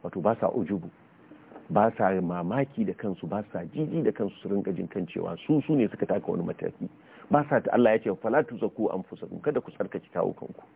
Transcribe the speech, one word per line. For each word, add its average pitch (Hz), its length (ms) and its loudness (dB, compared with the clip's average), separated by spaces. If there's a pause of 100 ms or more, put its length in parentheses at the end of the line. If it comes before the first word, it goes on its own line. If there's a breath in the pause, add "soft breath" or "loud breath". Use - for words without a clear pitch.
Wato 92 180 -6
ba 107 180 4
sa 110 80 2
ujubu, 95 400 -2 (800)
ba 110 280 6
sa 98 140 4 (100)
mamaki 92 640 -2
da 95 80 -2
kansu, 92 340 -6
ba 101 240 -4
sa 85 140 -6 (100)
jiji 156 280 -2
da 107 80 4
kansu 101 280 -4
su - 80 -10
rinka 98 240 -2
jin 90 160 -4
kan 95 180 -4
cewa 87 300 -6 (100)
su, 151 220 4
su 160 80 4
ne 120 140 4
suka - 160 -4
taka - 260 -2
wani 90 160 -2
mataki. - 400 -6 (420 loud breath)
Ba 147 200 4
sa 131 100 4
ta, - 140 0
Allah 117 260 6
ya - 0 -
ce, 104 220 0
"Fala 120 220 2
tuzakku 110 440 -4
anfusakum," 90 540 -8
kada 151 180 -2
ku - 120 -8
tsarkake - 420 -8
kawo 92 180 0
kanku. - 320 -14 (120)